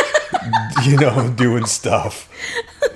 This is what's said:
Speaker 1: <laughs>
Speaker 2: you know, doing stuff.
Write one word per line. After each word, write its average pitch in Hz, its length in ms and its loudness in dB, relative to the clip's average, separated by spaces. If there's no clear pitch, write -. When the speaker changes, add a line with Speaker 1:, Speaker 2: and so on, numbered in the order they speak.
Speaker 1:
<laughs> - 520 -2
Speaker 2:
you 139 120 6
know, 120 400 2
doing 120 280 2
stuff. - 640 -2